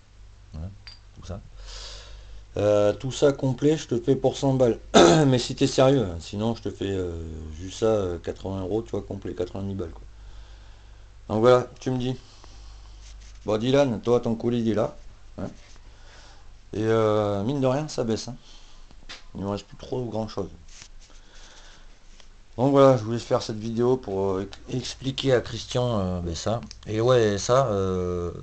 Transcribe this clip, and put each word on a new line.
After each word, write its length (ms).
Voilà, 160
tout 120
ça. 140
Euh, 340
tout 200
ça 200
complet, 460
je 80
te 120
fais 180
pour 200
cent 180
balles. 320
<clears throat> 400
Mais 120
si 160
t'es 120
sérieux, 380
hein, 160
sinon 340
je 80
te 80
fais, 200
euh, 320
juste 260
ça, 60
euh, 320
quatre-vingts 420
euros, 220
tu 80
vois, 120
complet, 320
quatre-vingt-dix 400
balles, 160
quoi. 120
Donc 120
voilà, 260
tu 100
me 80
dis. 180
Bon, 120
Dylan, 420
toi, 200
ton 140
colis, 260
il 80
est 60
là. 220
Hein. 100
Et, 100
euh, 580
mine 180
de 60
rien, 220
ça 160
baisse. 240
Hein. 80
Il 80
ne 40
reste 200
plus 100
trop 280
grand-chose. 460
Donc 140
voilà, 260
je 60
voulais 140
faire 240
cette 160
vidéo 380
pour, 360
euh, 160
expliquer 640
à 80
Christian, 580
euh, 220
ben, 140
ça. 260
Et 140
ouais, 380
ça, 300
euh, 640